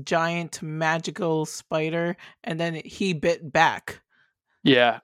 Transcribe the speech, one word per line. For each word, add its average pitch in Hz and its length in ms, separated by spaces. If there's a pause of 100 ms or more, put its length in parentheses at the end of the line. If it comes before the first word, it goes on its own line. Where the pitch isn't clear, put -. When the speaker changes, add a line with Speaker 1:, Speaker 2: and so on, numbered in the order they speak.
Speaker 1:
giant 170 560
magical 160 880
spider, 170 680 (280)
and 165 160
then 170 140 (100)
he 190 300
bit 160 380
back. 156 500 (640)
Speaker 2:
Yeah, 120 400